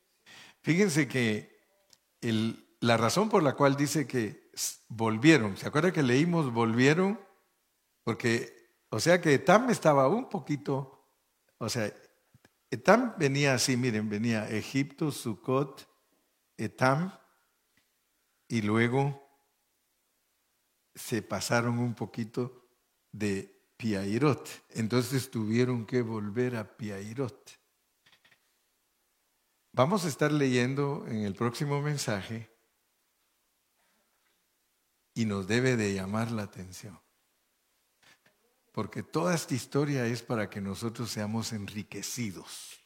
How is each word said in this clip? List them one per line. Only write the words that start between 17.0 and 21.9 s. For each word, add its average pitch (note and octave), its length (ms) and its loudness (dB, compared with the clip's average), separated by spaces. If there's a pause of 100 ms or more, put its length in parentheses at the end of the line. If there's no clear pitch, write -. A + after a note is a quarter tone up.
y A#2 120 0
luego A#2+ 680 0 (1600)
se - 300 -4
pasaron A#2+ 560 -2
un A#2+ 160 -2